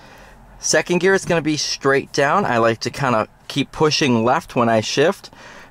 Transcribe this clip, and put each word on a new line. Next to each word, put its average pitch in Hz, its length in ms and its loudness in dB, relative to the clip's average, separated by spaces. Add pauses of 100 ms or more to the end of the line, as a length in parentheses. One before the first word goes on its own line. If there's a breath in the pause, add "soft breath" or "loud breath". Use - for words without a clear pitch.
(600 loud breath)
Second 175 400 0
gear 185 140 2
is 190 120 -2
gonna 170 160 0
be 151 160 -2
straight - 540 -2
down. 156 340 0
I 120 120 0
like 113 240 2
to 120 100 -6
kinda 120 360 -2 (200)
keep - 260 -4
pushing 147 500 0
left 135 320 -2
when 120 140 2
I 113 100 2
shift. - 520 -2 (400 loud breath)